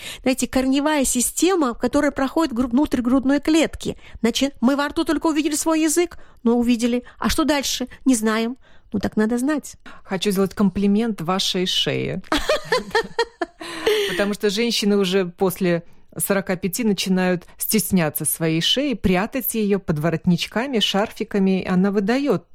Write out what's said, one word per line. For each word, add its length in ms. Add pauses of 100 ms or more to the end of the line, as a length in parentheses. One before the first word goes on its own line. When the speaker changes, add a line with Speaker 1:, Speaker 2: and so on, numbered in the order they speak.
(220)
Speaker 1:
знаете, 240
корневая 580
система, 680
которая 360
проходит 420
гру-, 160
внутрь 320
грудной 400
клетки. 560 (240)
Значит, 400
мы 160
во 120
рту 160
только 220
увидели 300
свой 240
язык, 380 (240)
но 140
увидели. 480 (140)
А 120
что 140
дальше? 440 (160)
Не 100
знаем. 440 (360)
Ну, 60
так 160
надо 220
знать. 360 (300)
Speaker 2:
Хочу 260
сделать 240
комплимент 680
вашей 460
шее. 600
<laughs> 60 (1800)
Потому 260
что 160
женщины 460
уже 300
после 560 (340)
сорока 380
пяти 300
начинают 600 (140)
стесняться 680
своей 360
шеи, 340
прятать 600
ее 260
под 180
воротничками, 800
шарфиками. 880
Она 240
выдает 640